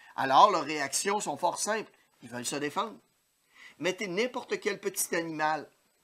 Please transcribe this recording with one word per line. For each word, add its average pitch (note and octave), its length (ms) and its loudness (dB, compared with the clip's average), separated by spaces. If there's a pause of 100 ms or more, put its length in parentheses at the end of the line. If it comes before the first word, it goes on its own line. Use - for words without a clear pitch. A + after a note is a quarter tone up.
(160)
Alors, C#3 360 8
leurs D#3+ 140 0
réactions D#3 540 -2
sont D3 180 -6
fort F3 220 0
simples. G#3 320 -4 (300)
Ils C3+ 60 -18
veulent A#2+ 180 -8
se D3 100 -4
défendre. E3+ 420 -4 (800)
Mettez F#3 300 -4
n'importe A3 520 -4
quel G3 220 -4
petit F#3+ 340 -4
animal D#3 540 -2 (340)